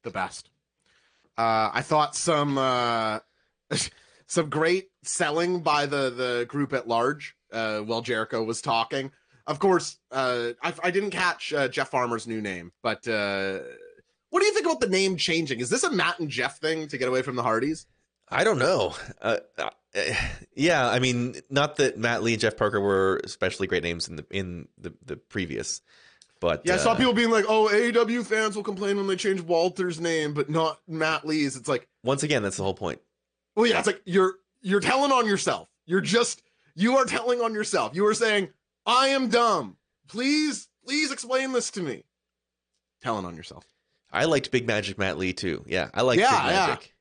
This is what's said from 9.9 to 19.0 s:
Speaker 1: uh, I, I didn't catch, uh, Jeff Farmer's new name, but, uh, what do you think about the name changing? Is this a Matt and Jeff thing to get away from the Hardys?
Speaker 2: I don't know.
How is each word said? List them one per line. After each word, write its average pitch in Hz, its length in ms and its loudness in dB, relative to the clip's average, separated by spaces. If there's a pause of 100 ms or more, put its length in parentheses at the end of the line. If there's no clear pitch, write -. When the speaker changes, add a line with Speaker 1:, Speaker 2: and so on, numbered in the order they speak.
Speaker 1:
uh, 123 380 0 (120)
I, 170 120 -2 (100)
I 180 80 2
didn't 196 200 -2
catch, 175 420 -2
uh, 139 140 2
Jeff 135 220 -4
Farmer's 120 380 -2
new 110 140 -4
name, 90 300 -8 (100)
but, 113 260 -4
uh, 98 520 -2 (680)
what 359 100 2
do 392 80 4
you 415 60 2
think 381 120 -2
about 320 140 0
the 240 100 2
name 190 280 2
changing? 156 420 -2
Is 123 100 -4
this 254 140 0
a 349 80 0
Matt 170 280 0
and 156 100 -4
Jeff 123 300 -4
thing 156 280 -4
to 143 100 -10
get 127 100 -2
away 127 140 2
from 127 140 -4
the 120 80 -2
Hardys? 135 420 0 (440)
Speaker 2:
I 135 140 0
don't 202 140 2
know. 127 380 2 (260)